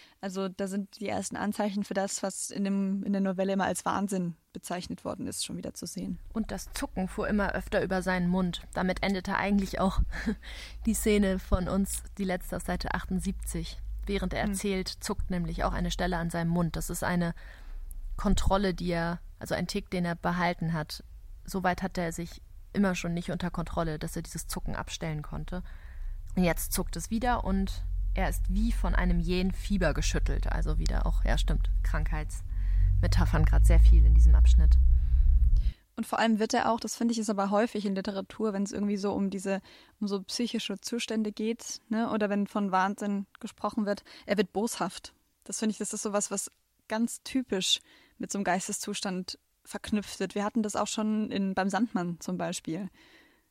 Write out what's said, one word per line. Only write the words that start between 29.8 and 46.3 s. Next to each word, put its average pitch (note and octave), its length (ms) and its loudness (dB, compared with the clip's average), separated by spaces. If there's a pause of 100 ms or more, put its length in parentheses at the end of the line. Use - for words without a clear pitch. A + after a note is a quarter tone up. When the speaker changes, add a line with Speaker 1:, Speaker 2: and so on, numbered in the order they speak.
Speaker 2:
geschüttelt. - 580 2
Also D#3 260 0
wieder - 280 0
auch, - 180 2
ja A2+ 140 4
stimmt, - 320 2 (120)
Krankheitsmetaphern - 1600 2
gerade - 200 8
sehr G#1 160 10
viel A1+ 240 12
in - 100 10
diesem - 200 10
Abschnitt. - 420 10 (1200)
Speaker 1:
Und A3+ 100 -4
vor - 120 0
allem A3 220 4
wird A3 140 2
er A3+ 180 4
auch, A3+ 80 -2
das - 160 -6
finde A#3+ 160 0
ich A3+ 80 -2
ist G#3+ 100 0
aber G3 200 0
häufig G#3 360 2
in G3 80 0
Literatur, G3 580 -4
wenn G3 120 -2
es G3 80 -4
irgendwie G3+ 240 -2
so G3 160 -2
um G3 180 0
diese, G3 300 -4 (400)
um G#3 80 -2
so G3 140 -2
psychische A3 580 -4
Zustände A3 500 -4
geht, A3 580 -6
ne, A3+ 220 -2
oder G#3 180 -2
wenn G3+ 200 -2
von G3+ 240 -2
Wahnsinn G3 540 -2 (120)
gesprochen G#3 480 -6
wird, G3+ 160 -4 (240)
er G3+ 100 0
wird G3 160 0
boshaft. - 600 -4 (300)
Das - 160 -10
finde A3 120 0
ich, - 60 -12
das G#3+ 140 -6
ist G#3+ 100 -8
sowas, G3+ 300 -2